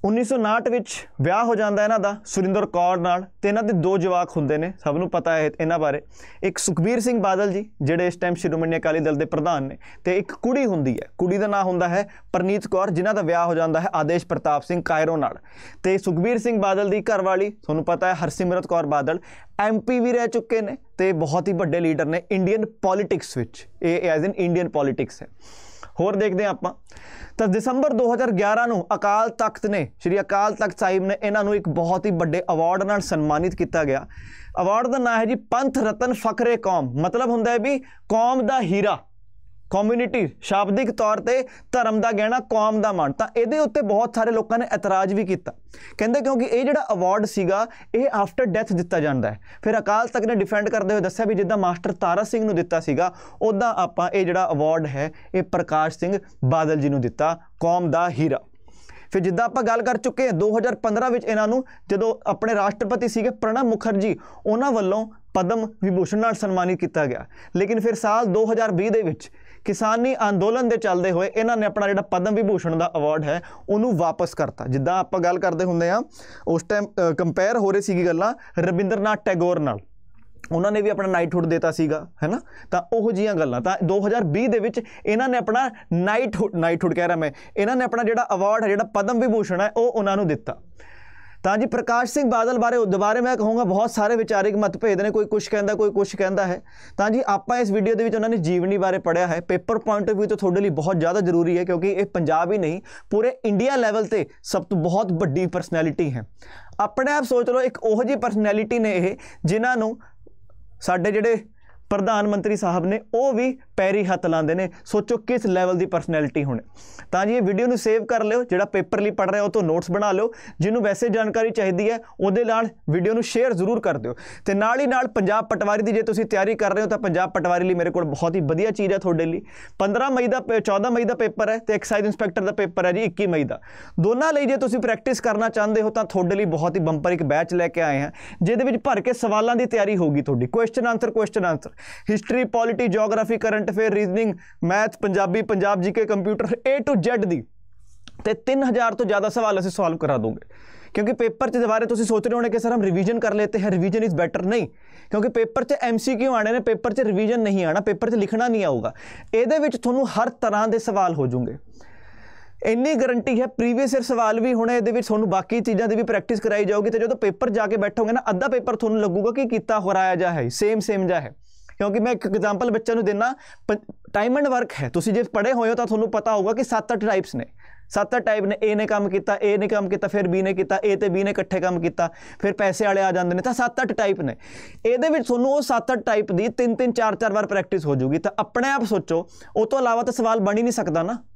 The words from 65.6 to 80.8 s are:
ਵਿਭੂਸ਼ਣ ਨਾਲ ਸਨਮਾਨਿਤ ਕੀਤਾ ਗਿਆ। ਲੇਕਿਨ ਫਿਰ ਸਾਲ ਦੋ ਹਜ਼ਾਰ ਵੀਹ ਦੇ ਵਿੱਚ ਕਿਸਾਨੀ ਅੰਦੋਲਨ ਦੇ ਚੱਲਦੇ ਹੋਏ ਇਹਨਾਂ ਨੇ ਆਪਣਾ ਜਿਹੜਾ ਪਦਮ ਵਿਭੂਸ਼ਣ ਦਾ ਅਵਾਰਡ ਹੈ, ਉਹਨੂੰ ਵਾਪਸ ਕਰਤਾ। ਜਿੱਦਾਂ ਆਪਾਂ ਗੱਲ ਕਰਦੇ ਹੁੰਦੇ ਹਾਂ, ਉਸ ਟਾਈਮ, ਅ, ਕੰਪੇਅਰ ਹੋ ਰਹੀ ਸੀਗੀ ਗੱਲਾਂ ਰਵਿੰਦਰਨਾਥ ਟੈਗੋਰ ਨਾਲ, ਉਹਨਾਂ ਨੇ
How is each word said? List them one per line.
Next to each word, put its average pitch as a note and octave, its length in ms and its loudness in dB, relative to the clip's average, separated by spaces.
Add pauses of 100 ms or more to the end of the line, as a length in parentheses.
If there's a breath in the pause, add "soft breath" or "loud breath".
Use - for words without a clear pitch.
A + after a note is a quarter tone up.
ਵਿਭੂਸ਼ਣ F#3+ 340 0
ਨਾਲ A3+ 160 2
ਸਨਮਾਨਿਤ F#3 460 -2
ਕੀਤਾ - 260 0
ਗਿਆ। B2 200 -6 (300 loud breath)
ਲੇਕਿਨ G3+ 240 2
ਫਿਰ A3 160 2
ਸਾਲ A3 300 2
ਦੋ G#3+ 260 2
ਹਜ਼ਾਰ A3 200 2
ਵੀਹ G3 200 0
ਦੇ A3 100 2
ਵਿੱਚ - 300 -6 (340 soft breath)
ਕਿਸਾਨੀ A3+ 500 0 (140)
ਅੰਦੋਲਨ A3 400 2
ਦੇ A#3 80 2
ਚੱਲਦੇ F#3 340 0
ਹੋਏ F3+ 240 0
ਇਹਨਾਂ A3+ 220 2
ਨੇ G#3+ 80 0
ਆਪਣਾ G3+ 220 0
ਜਿਹੜਾ G3+ 140 0
ਪਦਮ G3 340 0
ਵਿਭੂਸ਼ਣ F#3+ 400 0
ਦਾ E3+ 200 0
ਅਵਾਰਡ D3+ 280 0
ਹੈ, D#3 180 -2 (280 loud breath)
ਉਹਨੂੰ G#3 280 2
ਵਾਪਸ E3 360 0
ਕਰਤਾ। C3 320 -4
ਜਿੱਦਾਂ B2+ 340 0
ਆਪਾਂ - 200 -2
ਗੱਲ F3 200 2
ਕਰਦੇ F3 240 0
ਹੁੰਦੇ E3+ 260 2
ਹਾਂ, G#3+ 120 2 (460 loud breath)
ਉਸ E3 160 0
ਟਾਈਮ, G#3 220 -2
ਅ, F3 280 0
ਕੰਪੇਅਰ F#3 440 0
ਹੋ G3 140 2
ਰਹੀ G3+ 100 2
ਸੀਗੀ F3+ 240 0
ਗੱਲਾਂ F3 280 2 (260 loud breath)
ਰਵਿੰਦਰਨਾਥ G3+ 680 0
ਟੈਗੋਰ F3 340 2
ਨਾਲ, B2+ 200 -2 (720)
ਉਹਨਾਂ F3+ 200 0
ਨੇ G#3+ 100 2